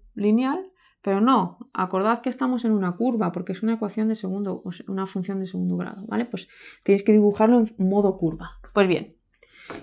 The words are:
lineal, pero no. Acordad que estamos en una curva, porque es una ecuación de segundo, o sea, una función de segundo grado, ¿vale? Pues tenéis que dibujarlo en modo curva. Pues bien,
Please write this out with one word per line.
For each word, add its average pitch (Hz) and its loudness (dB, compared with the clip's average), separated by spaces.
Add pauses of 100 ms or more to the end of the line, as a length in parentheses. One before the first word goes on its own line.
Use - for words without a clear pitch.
(140)
lineal, 254 0 (300)
pero 196 0
no. 220 2
Acordad 190 0
que 254 -6
estamos 254 -2
en 226 2
una 185 0
curva, 220 -2
porque 180 -8
es 185 -8
una 226 0
ecuación 214 -4
de 220 -2
segundo, 190 -6
o 180 -8
sea, - -16
una 196 -4
función 190 -6
de 190 -6
segundo 185 -4
grado, 180 -10
¿vale? 220 -4
Pues - -12 (340)
tenéis 196 4
que 214 4
dibujarlo 214 6
en 214 0
modo 196 2
curva. - -6 (140)
Pues 196 4
bien, - -2 (680)